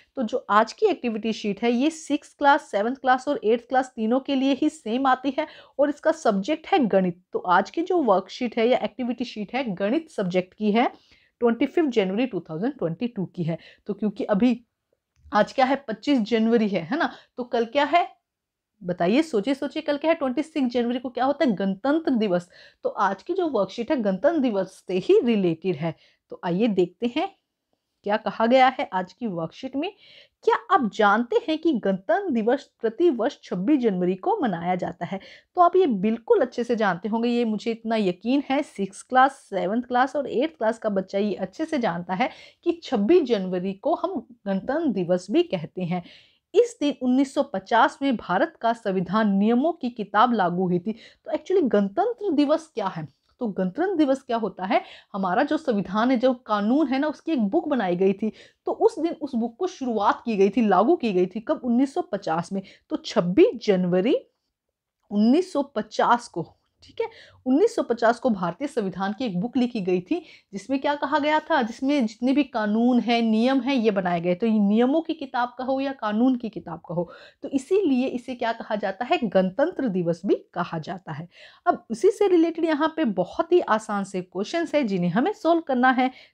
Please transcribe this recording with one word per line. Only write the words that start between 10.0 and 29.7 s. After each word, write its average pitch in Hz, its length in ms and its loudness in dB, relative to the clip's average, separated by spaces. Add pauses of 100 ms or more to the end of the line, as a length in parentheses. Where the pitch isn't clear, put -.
सब्जेक्ट 190 440 -4
की 208 180 -2
है, 247 200 2 (480)
ट्वेंटी 233 260 2
फिफ्थ 311 240 0
जनवरी 208 360 0
टू 202 140 -4
थाउजेंड 175 340 -6
ट्वेंटी 175 340 -4
टू 202 180 -6
की - 180 -8
है। 160 140 -4 (300)
तो 208 60 -6
क्योंकि 208 300 -4
अभी 240 420 0 (680)
आज 208 200 2
क्या 254 120 2
है, 269 100 0 (120)
पच्चीस 254 320 0
जनवरी 220 480 2
है, 185 140 -2
है 180 160 -6
ना? 320 160 -2 (240)
तो 254 60 -6
कल 233 220 -2
क्या 277 180 0
है 349 320 0 (680)
बताइए, 175 380 0
सोचिए, 262 320 -2
सोचिए, 285 280 -8
कल 294 160 -4
क्या 311 140 0
है? 330 40 2
ट्वेंटी 285 280 -4
सिक्स 254 300 -4
जनवरी 240 260 -2
को 247 100 -8
क्या 247 160 -4
होता 285 200 0
है? 247 60 2
गणतंत्र 208 600 -2
दिवस। 202 380 0 (340)
तो - 60 -2
आज 196 340 -2
की 349 100 -6
जो 359 140 -2
वर्कशीट 233 440 -2
है, 277 100 0
गणतंत्र 208 380 0
दिवस 202 480 -2
से 185 60 -6
ही 339 300 4
रिलेटेड 190 520 0
है। 160 200 -6 (340)
तो - 140 -16
आइए 180 240 0
देखते 196 500 0
हैं 381 180 -4 (680)
क्या 208 140 -2
कहा 214 280 -2
गया 254 220 6
है 262 260 -2
आज 185 200 -4
की 233 140 -8
वर्कशीट 175 480 -8